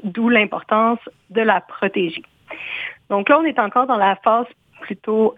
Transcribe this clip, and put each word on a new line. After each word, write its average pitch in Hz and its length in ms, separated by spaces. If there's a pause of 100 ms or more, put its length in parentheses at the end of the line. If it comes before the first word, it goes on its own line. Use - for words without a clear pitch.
d'où 226 260
l'importance 220 720 (300)
de 196 120
la 208 200
protéger. 175 640 (840)
Donc 202 200
là, 294 100
on 330 60
est 277 140
encore 247 280
dans 254 100
la 196 260
phase 233 220 (360)
plutôt, 220 560